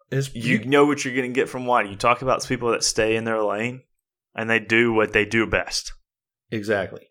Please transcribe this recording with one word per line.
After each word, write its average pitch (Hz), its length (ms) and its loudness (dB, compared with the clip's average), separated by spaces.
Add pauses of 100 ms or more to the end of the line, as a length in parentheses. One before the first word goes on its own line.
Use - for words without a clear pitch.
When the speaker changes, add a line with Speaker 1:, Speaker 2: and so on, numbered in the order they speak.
Speaker 1:
it's 135 240 -4
Speaker 2:
You 117 260 0
Speaker 1:
you 107 60 -10
Speaker 2:
know 143 200 6
what 143 180 0
you're 127 120 -6
gonna 131 180 -2
get 120 160 0
from 127 160 -10
Whitey. 120 240 2
You 98 80 -12
talk 120 240 2
about 131 260 -2
people 120 240 -2
that - 120 0
stay 113 340 0
in 113 80 -4
their 110 180 -2
lane, 110 380 -4 (540)
and 113 140 -4
they 113 100 4
do 113 340 4
what 107 180 2
they 104 140 4
do 110 200 2
best. - 460 -4 (580)
Speaker 1:
Exactly. 101 600 -4